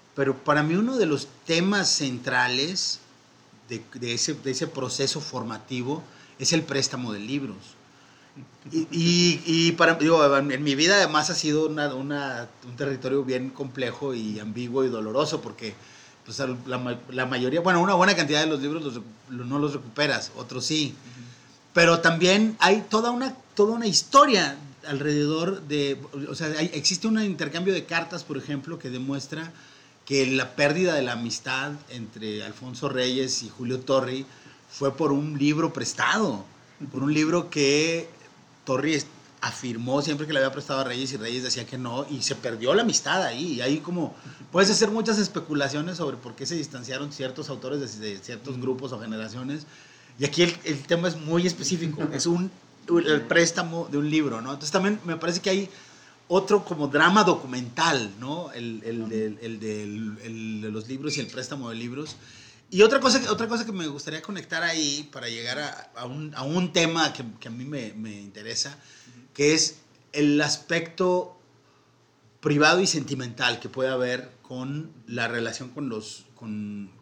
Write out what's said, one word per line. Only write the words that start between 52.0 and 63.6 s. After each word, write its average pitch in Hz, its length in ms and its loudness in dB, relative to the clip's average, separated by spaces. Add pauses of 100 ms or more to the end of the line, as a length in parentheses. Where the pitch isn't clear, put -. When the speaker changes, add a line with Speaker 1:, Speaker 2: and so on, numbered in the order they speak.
Speaker 2:
<laughs> 151 100 -2
Speaker 1:
es 135 140 -4
un, 175 240 2 (380)
el 156 340 6
préstamo 170 720 2
de 143 60 0
un 151 120 0
libro, 143 300 2
¿no? 123 100 -8
Entonces 147 220 -6
también 196 320 2
me 170 120 -4
parece 170 240 -2
que 196 100 0
hay 190 200 0 (640)
otro 196 320 4
como 147 220 -2
drama 190 380 6
documental, 127 960 0
¿no? 147 320 -8
El, 117 320 -10
el 113 160 -4
Speaker 2:
Ujú. 110 100 -6
Speaker 1:
del, 107 320 -4
el 113 160 -8
del, 107 640 -8
el 110 380 -8
de 107 100 -8
los 107 160 -8
libros 135 300 -6
y 143 40 -4
el 113 60 -6
préstamo 123 440 -10
de 113 40 -8
libros. 123 400 -10 (560)
Y 185 120 6
otra 247 180 8
cosa, 262 200 4 (120)
otra 220 160 -2
cosa 226 180 -4